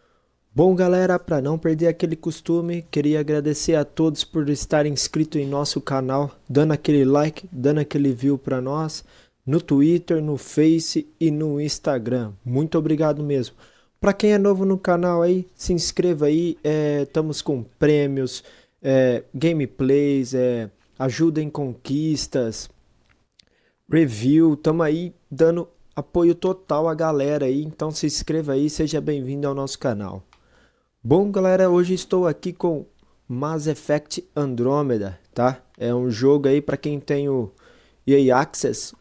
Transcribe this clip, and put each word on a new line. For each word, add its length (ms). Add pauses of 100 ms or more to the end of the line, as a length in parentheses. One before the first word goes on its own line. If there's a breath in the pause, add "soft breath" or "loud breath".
(540 soft breath)
Bom, 220
galera, 420
pra 240
não 160
perder 300
aquele 300
costume, 640 (100)
queria 300
agradecer 540
a 100
todos 400
por 240
estarem 420
inscritos 480
em 80
nosso 320
canal, 500 (200)
dando 240
aquele 320
like, 480
dando 260
aquele 320
view 260
pra 220
nós, 460 (400 soft breath)
no 160
Twitter, 600
no 140
Face 720 (100)
e 140
no 300
Instagram. 720 (100)
Muito 340
obrigado 460
mesmo. 320 (460 soft breath)
Pra 100
quem 220
é 40
novo 280
no 120
canal 440
aí, 340
se 160
inscreva 540
aí, 360
é, 420
estamos 380
com 220
prêmios, 800 (380 soft breath)
é, 420 (100)
gameplays, 1000
é, 360 (300)
ajuda 420
em 80
conquistas, 1200 (1200)
review, 680
tamo 240
aí 320 (160)
dando 380 (280)
apoio 380
total 540
à 80
galera 500
aí, 180
então 280
se 160
inscreva 460
aí, 140
seja 320
bem-vindo 480
ao 60
nosso 240
canal. 460 (800 soft breath)
Bom, 260
galera, 400
hoje 240
estou 320
aqui 260
com 360 (400)
Mass 400
Effect 680
Andromeda, 840 (120)
tá? 300 (160)
É 160
um 160
jogo 380
aí 120
pra 180
quem 220
tem 300
o 220 (560 soft breath)
E 240
A 80
Access, 600